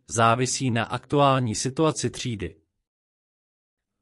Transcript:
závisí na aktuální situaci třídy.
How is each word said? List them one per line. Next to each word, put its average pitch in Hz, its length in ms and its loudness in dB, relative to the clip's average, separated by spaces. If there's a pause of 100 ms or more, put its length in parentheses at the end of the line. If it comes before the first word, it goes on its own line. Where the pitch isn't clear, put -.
závisí 120 640 2
na 113 120 0
aktuální 131 720 0
situaci 147 540 -2
třídy. 98 460 -8 (1500)